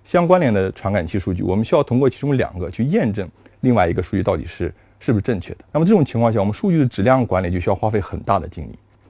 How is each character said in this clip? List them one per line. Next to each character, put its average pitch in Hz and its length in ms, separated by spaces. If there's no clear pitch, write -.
相 175 220
关 180 140
联 135 140
的 95 180
传 - 200
感 95 140
器 98 140
数 95 140
据， 92 100
我 92 120
们 110 80
需 139 120
要 143 80
通 120 160
过 135 100
其 - 100
中 139 180
两 92 200
个 90 140
去 110 140
验 151 280
证 98 140
另 127 160
外 92 120
一 85 60
个 90 80
数 95 140
据 92 80
到 98 140
底 - 80
是， 82 280
是 - 120
不 104 80
是 - 20
正 110 180
确 - 140
的。 - 60
那 151 80
么 165 60
这 202 60
种 185 120
情 - 160
况 117 140
下， 110 60
我 95 60
们 104 80
数 196 180
据 165 80
的 139 80
质 - 160
量 127 200
管 92 200
理 104 80
就 107 80
需 104 100
要 98 60
花 110 140
费 107 120
很 - 200
大 101 180
的 76 80
精 - 160
力。 - 160